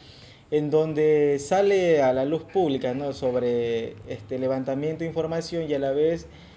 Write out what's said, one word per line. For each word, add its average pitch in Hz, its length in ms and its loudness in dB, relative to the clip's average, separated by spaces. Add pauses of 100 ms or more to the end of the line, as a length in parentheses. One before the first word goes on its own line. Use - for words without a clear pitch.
(520)
en 151 200 0
donde 151 680 2
sale 185 640 2
a 131 140 4
la 131 100 0
luz 156 180 -2
pública, 135 520 0
¿no?, 139 180 -4
sobre 120 840 -2 (120)
este 127 300 -8
levantamiento 135 640 -2
de 165 80 -4
información 165 600 -4
y 147 60 -2
a 139 40 0
la 135 140 0
vez, 160 340 0 (300)